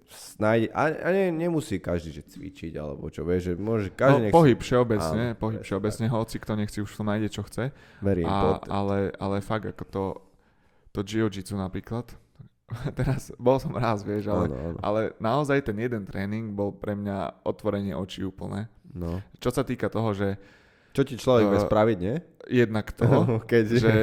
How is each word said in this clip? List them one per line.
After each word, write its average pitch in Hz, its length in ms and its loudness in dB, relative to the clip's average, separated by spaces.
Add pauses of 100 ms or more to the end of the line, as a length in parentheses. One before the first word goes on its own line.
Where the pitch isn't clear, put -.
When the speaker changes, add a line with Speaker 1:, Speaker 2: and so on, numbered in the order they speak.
Speaker 1:
snáď-, - 640 0
a, 107 200 -2
a - 200 -4
ne-, 190 200 2
nemusí 160 480 -2
každý, 85 340 -4
že 76 120 -14
cvičiť, 85 500 -14
alebo 76 320 -8
čo, 76 160 -8
vieš, 87 220 2
že 90 100 0
môže 104 340 -2
každý 127 220 2
Speaker 2:
No, 143 100 6
Speaker 1:
nech 107 120 0
si - 40 8
Speaker 2:
pohyb 151 220 8
všeobecne, 113 720 2
Speaker 1:
Áno, 113 100 -6
Speaker 2:
pohyb 110 180 -4
Speaker 1:
presne 107 120 -10
Speaker 2:
všeobecne, 104 360 -2
Speaker 1:
tak. 110 120 0
Speaker 2:
hoci 113 220 -4
kto - 180 -6
nech 104 140 -4
si - 100 -8
už 101 100 -6
to - 120 -10
nájde, 107 260 -2
čo 101 140 -8
chce. 107 220 -6 (340)
Speaker 1:
Very 98 240 2
Speaker 2:
A, 85 40 0
Speaker 1:
important. 98 400 0
Speaker 2:
ale, 98 320 -2 (160)
ale 98 240 -4
fakt, 101 280 -4
ako - 180 -10
to, 98 200 -4 (880)
to - 100 -6
jiu-jitsu 101 540 -2
napríklad, 101 560 -8 (480)
<laughs> - 340 -8
teraz 135 440 -2
bol 123 200 4
som 139 160 -4
raz, 113 300 0
vieš, 101 240 -4
ale 92 200 2
Speaker 1:
Áno, 71 100 -4
áno. 80 240 -6
Speaker 2:
ale 107 200 0 (160)
naozaj 139 460 0
ten 113 140 -4
jeden 117 260 -4
tréning 101 480 -6
bol 101 200 -2
pre - 240 -6
mňa 101 480 -6
otvorenie 101 500 -4
očí 92 300 -8
úplné. 98 440 -8 (220)
Speaker 1:
No. 87 340 -6 (140)
Speaker 2:
Čo - 160 -2
sa 139 100 -2
týka 120 240 -4
toho, 110 240 -2
že 98 240 -2 (560)
Speaker 1:
Čo 139 140 0
ti 135 100 -8
človek 117 320 6
vie 101 140 4
Speaker 2:
Eh, - 20 4
Speaker 1:
spraviť, 107 380 4
nie? 104 160 -2 (320)
Speaker 2:
jednak 110 420 2
to, - 160 2 (240)
Speaker 1:
<laughs> 113 140 0
Keď 117 280 6
Speaker 2:
že, 113 300 6